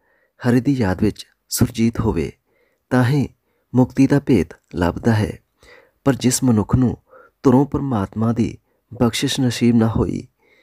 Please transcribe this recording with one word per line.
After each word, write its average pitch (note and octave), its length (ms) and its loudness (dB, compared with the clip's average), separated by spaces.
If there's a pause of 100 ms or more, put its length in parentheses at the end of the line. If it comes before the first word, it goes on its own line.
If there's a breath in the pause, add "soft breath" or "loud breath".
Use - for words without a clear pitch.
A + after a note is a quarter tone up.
(400)
ਹਰੀ B2 220 2
ਦੀ C#3+ 120 0
ਯਾਦ F#2+ 300 -2
ਵਿੱਚ - 240 -2 (220)
ਸੁਰਜੀਤ - 500 -2
ਹੋਵੇ, E2+ 320 -2 (580)
ਤਾਂ B2+ 160 2
ਹੀ C3+ 240 0 (460)
ਮੁਕਤੀ B2+ 320 2
ਦਾ C#3 120 2
ਭੇਤ G2+ 280 0 (280)
ਲੱਭਦਾ F2 380 0
ਹੈ। - 260 -2 (640 soft breath)
ਪਰ C3 120 0
ਜਿਸ B2 280 -2
ਮਨੁੱਖ A2+ 320 2
ਨੂੰ B2+ 220 0 (460 soft breath)
ਧੁਰੋਂ C3+ 220 4
ਪਰਮਾਤਮਾ A#2 680 -4
ਦੀ A2+ 240 -4 (360)
ਬਖਸ਼ਿਸ਼ A#2+ 460 -2
ਨਸੀਬ A#2+ 360 0
ਨਾ A2+ 120 2
ਹੋਈ, - 400 -4 (360)